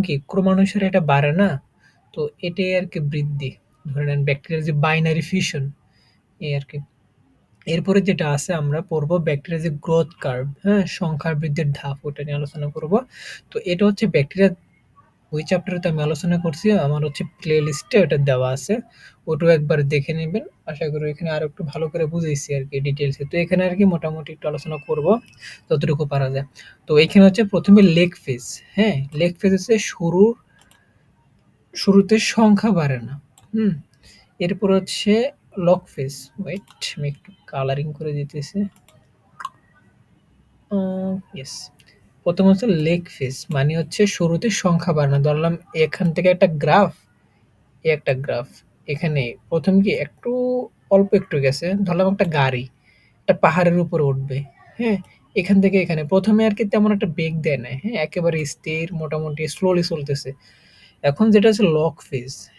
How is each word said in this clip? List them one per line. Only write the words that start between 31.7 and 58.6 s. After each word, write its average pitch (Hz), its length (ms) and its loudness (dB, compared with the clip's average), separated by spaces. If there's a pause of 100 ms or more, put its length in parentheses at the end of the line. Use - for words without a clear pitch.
শুরুতে 196 420 4 (200)
সংখ্যা 214 360 4
বাড়ে 143 360 0
না, 131 60 -12 (400)
হুম। 214 200 0 (640)
এরপর 190 380 -2
হচ্ছে 190 340 -2 (560)
লগ 180 140 4 (120)
ফেজ, 139 200 -8 (260)
ওয়েট 190 400 -12 (140)
আমি 147 200 -6
একটু - 160 -20 (220)
কালারিং 135 360 -4 (100)
করে 156 160 -6
দিতেছি। 147 440 -8 (2250)
আহ, 190 420 -4 (200)
ইয়েস, - 200 -14 (720)
প্রথম 175 240 2
হচ্ছে 196 180 4 (180)
লেগ 175 160 2 (140)
ফেজ, 131 200 -4 (200)
মানে 143 220 2
হচ্ছে - 300 -2
শুরুতে 170 400 -2 (140)
সংখ্যা 170 320 0
বাড়ে 147 180 2
না। 143 80 2
ধরলাম 151 340 0 (320)
এখান 170 280 -2
থেকে 175 220 0
একটা 180 120 4 (140)
গ্রাফ, 170 320 4 (920)
এ - 20 0 (100)
একটা 143 160 -2 (100)
গ্রাফ, 123 240 -4 (400)
এখানে 147 360 -2 (260)
প্রথম 165 320 0
কি 196 100 2 (140)
একটু - 260 -8 (640)
অল্প 196 180 4
একটু 185 260 -2
গেছে, 135 280 0 (160)
ধরলাম 170 280 0
একটা 196 160 0 (100)
গাড়ি 131 260 0 (560)
একটা - 220 2
পাহাড়ের 175 380 4
উপরে 170 240 0
উঠবে, 135 340 -2 (420)
হ্যাঁ, 226 180 0 (380)
এখান 185 260 2
থেকে 196 220 4
এখানে 160 220 0
প্রথমে 190 400 2
আর 214 100 2
কি 226 100 -4
তেমন 214 260 2
একটা 202 160 0 (100)
বেগ 160 160 -2 (120)
দেয় 143 180 0
না, 123 80 -14 (100)
হ্যাঁ, 226 220 -4
একেবারে 165 420 -2
স্থির 160 480 -6